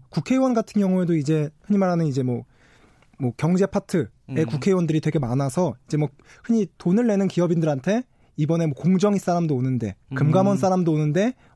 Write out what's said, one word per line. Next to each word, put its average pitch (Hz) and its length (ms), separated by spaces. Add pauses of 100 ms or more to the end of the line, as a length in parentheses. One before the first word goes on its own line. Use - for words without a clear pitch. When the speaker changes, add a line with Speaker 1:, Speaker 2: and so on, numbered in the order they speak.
Speaker 1:
국회의원 254 440
같은 220 280
경우에도 185 340
이제 151 340 (120)
흔히 208 160
말하는 175 300
이제 135 140
뭐, 123 220 (720)
뭐 123 200
경제 180 280
파트의 180 420 (200)
Speaker 2:
음. 156 200
Speaker 1:
국회의원들이 156 520
되게 156 180
많아서 139 580 (120)
이제 - 80
뭐 151 140 (340)
흔히 220 240 (100)
돈을 220 300
내는 196 220
기업인들한테 170 760 (320)
이번에 160 300
뭐 139 100
공정위 190 420
사람도 170 380
오는데, 123 400 (180)
금감원 185 420
Speaker 2:
음. - 20
Speaker 1:
사람도 185 340
오는데 156 440 (200)